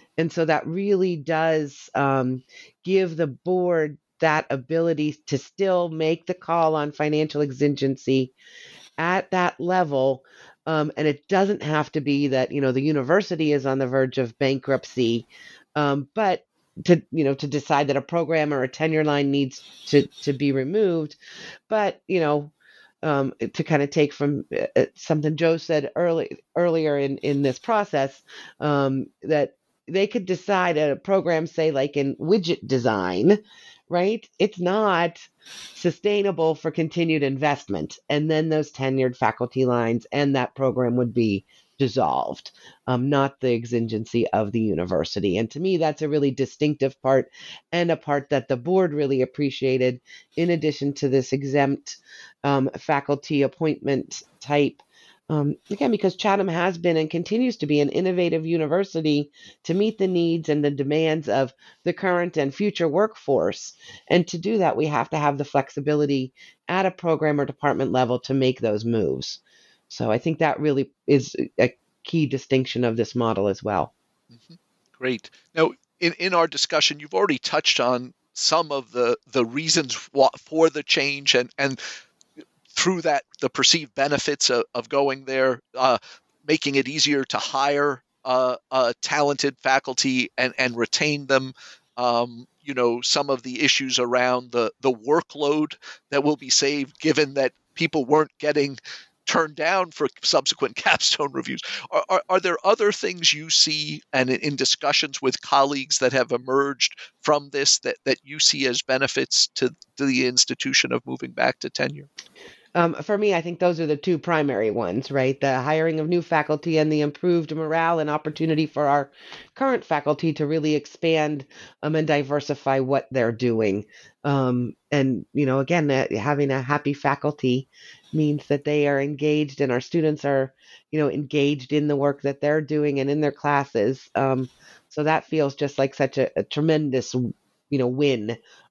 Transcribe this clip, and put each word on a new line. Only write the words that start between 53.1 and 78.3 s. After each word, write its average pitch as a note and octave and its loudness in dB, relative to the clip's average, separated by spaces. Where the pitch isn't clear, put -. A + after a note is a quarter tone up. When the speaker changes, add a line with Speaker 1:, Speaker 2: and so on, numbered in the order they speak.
Speaker 1:
appointment C#3 -2
type. D3 0
Um, D3 0
again, A#3 0
because G3 0
Chatham G3 0
has F3 0
been E3+ 2
and D#3+ 0
continues A3 -2
to D3+ -4
be D3 2
an D3 4
innovative F3 0
university D#3+ 0
to E3 -2
meet G#3+ 0
the F#3+ 0
needs E3+ 0
and D3 2
the D3 2
demands D#3 0
of B2+ 0
the F3 0
current F3 -2
and C#3 0
future G3 0
workforce. C#3+ 0
And F3 4
to F3 -8
do G#3 -2
that, E3 2
we D3 0
have C#3+ 0
to D#3+ -4
have C#3+ 0
the C#3+ -4
flexibility C#3+ -2
at F#3+ 0
a F#3 0
program D#3 0
or C#3 0
department C3+ -2
level B2 2
to - -4
make C3 2
those G#2+ 0
moves. F2+ -2
So A#2 -4
I A2+ 2
think D#3+ -2
that D3+ 0
really C#3 0
is C3+ 2
a B2 2
key D#3+ 0
distinction C3 -2
of A#2 0
this A2+ -2
model A2+ 0
as G2 -2
well. G2 -2
Speaker 2:
Mm-hmm. A#2+ -20
Great. B2+ -8
Now, E3 2
in, E3+ 0
in F3+ -4
our E3 4
discussion, D3 0
you've D3 -10
already F#3 0
touched - 0
on B2 0